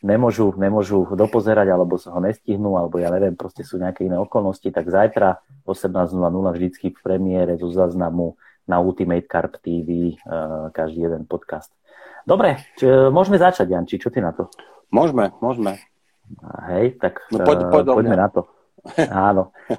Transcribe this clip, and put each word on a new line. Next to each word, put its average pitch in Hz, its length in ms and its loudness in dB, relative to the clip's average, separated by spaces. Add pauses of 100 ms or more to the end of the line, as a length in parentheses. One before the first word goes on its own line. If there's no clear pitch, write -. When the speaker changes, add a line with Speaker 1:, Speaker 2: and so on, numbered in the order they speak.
Speaker 1:
nemôžu, 104 560 2
nemôžu 98 560 0
dopozerať, 104 560 2
alebo 90 320 2
sa - 80 -20
ho 87 140 -6
nestihnú, 101 580 -2
alebo 87 160 -4
ja 87 160 -2
neviem, 92 240 0
proste - 240 -12
sú - 160 -10
nejaké 92 320 -6
iné 90 80 -2
okolnosti, 101 540 -4
tak 87 180 -4
zajtra 98 480 2 (320)
osemnásť 92 460 -2
nula 87 180 0
nula 95 160 -2
vždycky 90 400 -4
v - 80 -10
premiére 92 640 -2
zo 87 100 -6
záznamu 85 640 -2 (320)
na 87 160 0
Ultimate 87 480 -2
Carp 82 320 -4
T 85 240 -6
V, 82 40 -6 (200)
eh, 80 60 -6 (580)
každý 80 320 -4
jeden 80 240 -6
podcast. - 400 -10 (560)
Dobre, 180 320 2 (160)
č-, 131 400 6
môžeme 190 240 4
začať, 180 320 4
Janči, 92 320 -4
čo - 80 -6
ty - 80 -6
na 87 160 0
to? 90 160 -6 (400)
Speaker 2:
Môžeme, 123 480 2
môžeme. 113 400 -4 (920)
Speaker 1:
Hej, 113 320 0
tak, - 320 -4
Speaker 2:
No 101 80 0
poď, 90 160 4
Speaker 1:
eh, 90 160 -2
Speaker 2:
poď - 100 6
do 131 140 2
Speaker 1:
poďme 117 160 2
Speaker 2:
mňa. - 80 4
Speaker 1:
na 101 80 4
to. - 120 -4 (680)
Áno. 95 400 2 (300)